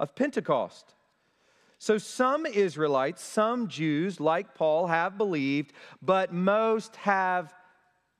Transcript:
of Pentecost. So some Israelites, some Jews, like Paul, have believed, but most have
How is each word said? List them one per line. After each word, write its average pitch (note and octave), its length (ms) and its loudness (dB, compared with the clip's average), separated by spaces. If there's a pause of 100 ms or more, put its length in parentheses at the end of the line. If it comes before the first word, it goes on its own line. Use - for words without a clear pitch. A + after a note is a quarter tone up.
of - 160 -6
Pentecost. E3+ 760 -2 (840)
So A3 200 0
some C4+ 480 0
Israelites, D#3 760 0
some A3+ 460 -2
Jews, D#3 500 -2
like D#3+ 380 0
Paul, E3 320 2
have E3+ 280 0
believed, D3 560 -2 (300)
but F#3 320 2
most G#3+ 640 0
have F#3 580 0 (640)